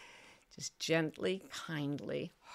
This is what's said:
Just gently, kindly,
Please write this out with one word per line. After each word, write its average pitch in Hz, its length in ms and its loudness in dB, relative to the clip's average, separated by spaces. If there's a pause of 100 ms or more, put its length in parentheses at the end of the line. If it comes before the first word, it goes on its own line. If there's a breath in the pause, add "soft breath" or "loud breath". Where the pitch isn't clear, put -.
(540 loud breath)
Just - 260 -6
gently, 165 720 2
kindly, 147 840 -2 (220)